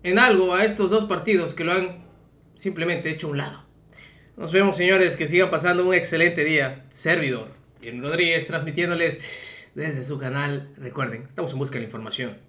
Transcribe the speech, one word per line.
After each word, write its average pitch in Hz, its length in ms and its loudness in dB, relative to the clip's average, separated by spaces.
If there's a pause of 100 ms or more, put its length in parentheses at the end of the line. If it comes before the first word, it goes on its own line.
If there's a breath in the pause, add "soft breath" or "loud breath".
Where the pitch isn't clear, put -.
en 180 160 4
algo, 190 340 6
a 190 100 4
estos 208 280 2
dos 214 140 4
partidos 180 500 2
que 160 100 -4
lo 170 80 2
han 185 320 -2 (500)
simplemente 170 540 -4
hecho 156 180 -6
a 151 40 -4
un 143 80 -2
lado. - 260 -8 (720 loud breath)
Nos 165 160 -6
vemos, 190 240 2
señores, 180 400 4
que 160 80 -2
sigan 175 240 4
pasando 175 360 2
un 185 100 4
excelente 170 500 2
día. 139 440 0
Servidor, 135 680 -2 (260)
Bien 120 200 -12
Rodríguez, 165 460 0
transmitiéndoles 165 1080 -4 (200)
desde 147 280 -6
su 143 140 -8
canal. 139 580 -4
Recuerden, 123 520 -8
estamos 127 240 -6
en 131 80 -6
busca 135 140 -4
de 123 80 -6
la 113 40 -8
información 110 640 -8